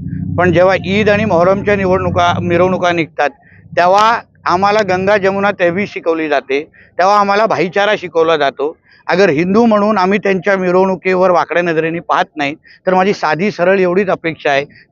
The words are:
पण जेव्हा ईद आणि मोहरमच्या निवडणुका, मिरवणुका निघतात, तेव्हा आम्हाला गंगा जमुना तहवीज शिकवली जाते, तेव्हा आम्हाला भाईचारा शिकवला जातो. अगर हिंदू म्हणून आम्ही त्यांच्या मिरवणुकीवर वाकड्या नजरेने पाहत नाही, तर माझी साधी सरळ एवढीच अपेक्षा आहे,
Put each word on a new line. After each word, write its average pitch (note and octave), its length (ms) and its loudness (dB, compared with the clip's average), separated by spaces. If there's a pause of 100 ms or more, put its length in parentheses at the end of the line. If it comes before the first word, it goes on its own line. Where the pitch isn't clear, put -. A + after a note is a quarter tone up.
(400)
पण F3+ 140 2
जेव्हा F3+ 220 4 (100)
ईद G3+ 240 0
आणि G#3 160 2
मोहरमच्या G3 500 2
निवडणुका, F3+ 680 0
मिरवणुका F3 500 0
निघतात, D#3 380 -2 (360)
तेव्हा G3+ 560 2 (240)
आम्हाला G3 340 0 (100)
गंगा F#3+ 280 0
जमुना G3 420 0
तहवीज F3+ 300 0
शिकवली D#3+ 400 -4
जाते, C#3 340 -2 (340)
तेव्हा G3+ 220 2
आम्हाला G3+ 260 2
भाईचारा G3 520 0
शिकवला E3 400 0
जातो. C#3+ 400 -4 (300)
अगर F#3 220 2
हिंदू F#3 360 2
म्हणून G#3+ 320 2
आम्ही F#3+ 220 2
त्यांच्या G3 380 -2
मिरवणुकीवर F#3 760 0
वाकड्या E3 320 0
नजरेने E3 360 -2
पाहत E3 260 -2 (100)
नाही, C#3+ 200 -4
तर - 380 -6
माझी F#3+ 200 2
साधी D#3+ 380 -2
सरळ F#3 280 0
एवढीच F3+ 300 0
अपेक्षा D#3+ 420 -4
आहे, C#3 140 0 (260)